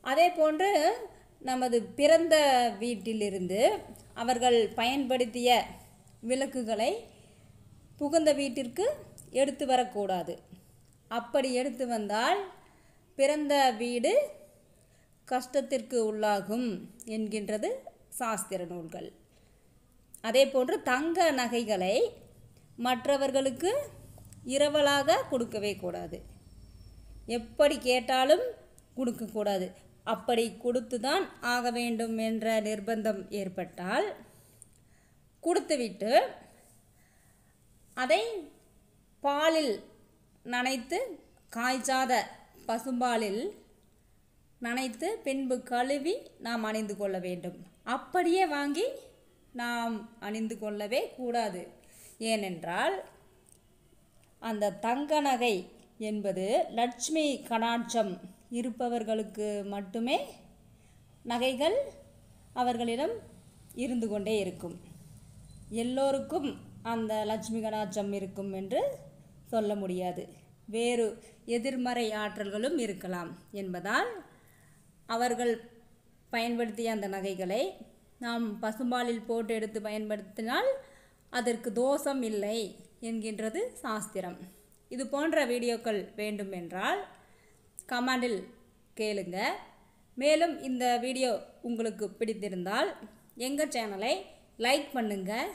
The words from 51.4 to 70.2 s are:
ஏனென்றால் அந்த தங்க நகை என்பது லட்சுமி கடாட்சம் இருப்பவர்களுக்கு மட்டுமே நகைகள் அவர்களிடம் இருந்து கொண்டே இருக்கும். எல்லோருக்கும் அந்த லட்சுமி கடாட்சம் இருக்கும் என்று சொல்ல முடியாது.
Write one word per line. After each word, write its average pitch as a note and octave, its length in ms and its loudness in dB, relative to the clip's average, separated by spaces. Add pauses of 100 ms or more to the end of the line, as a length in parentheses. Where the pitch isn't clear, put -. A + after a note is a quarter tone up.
ஏனென்றால் G3 640 0 (1500)
அந்த G#3 340 0 (100)
தங்க D4 360 2
நகை B3 340 4 (540)
என்பது G3 360 -2 (320)
லட்சுமி D4 480 0 (240)
கடாட்சம் A#3 640 0 (460)
இருப்பவர்களுக்கு A3+ 880 -2 (260)
மட்டுமே A3+ 420 -2 (1160)
நகைகள் C4 460 2 (840)
அவர்களிடம் B3 520 0 (720)
இருந்து A#3 280 -2
கொண்டே G#3 280 -2
இருக்கும். F3 360 -6 (1080)
எல்லோருக்கும் C4+ 640 0 (420)
அந்த A3 220 -2 (160)
லட்சுமி A3 320 -4
கடாட்சம் G#3 560 -2
இருக்கும் G3 360 -6
என்று G3 280 -2 (680)
சொல்ல G#3+ 240 0
முடியாது. F3+ 480 -4 (520)